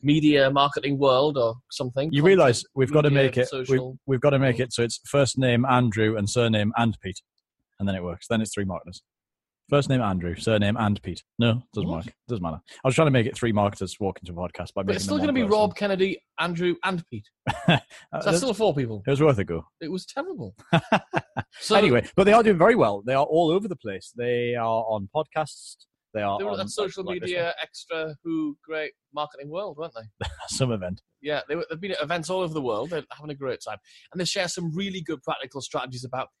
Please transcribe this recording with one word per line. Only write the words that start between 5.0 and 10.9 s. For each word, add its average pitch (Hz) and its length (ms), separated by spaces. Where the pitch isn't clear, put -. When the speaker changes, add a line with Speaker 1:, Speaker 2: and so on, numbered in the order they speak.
Speaker 2:
first 139 320
name 123 280
Andrew 113 520
and 101 120
surname 110 460
and 117 240
Pete, 95 220
and 98 80
then 95 80
it 90 80
works. 87 240
Then 113 140
it's 110 120
three 101 120
marketers. 90 360
First 143 180
name 131 140
Andrew, 90 340
surname 104 400
and 104 260